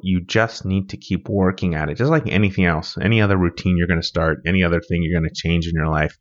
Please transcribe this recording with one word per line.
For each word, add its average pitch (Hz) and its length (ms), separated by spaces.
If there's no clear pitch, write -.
you 92 180
just - 420
need 98 260
to 98 80
keep - 300
working 95 460
at 76 160
it, 73 80
just 131 140
like 156 160
anything 95 380
else, 82 360
any 110 180
other 101 160
routine 90 420
you're 85 100
gonna 85 160
start, 80 420
any 92 180
other 85 160
thing 87 220
you're 85 180
gonna 78 140
change 82 320
in 82 80
your 78 160
life. 76 320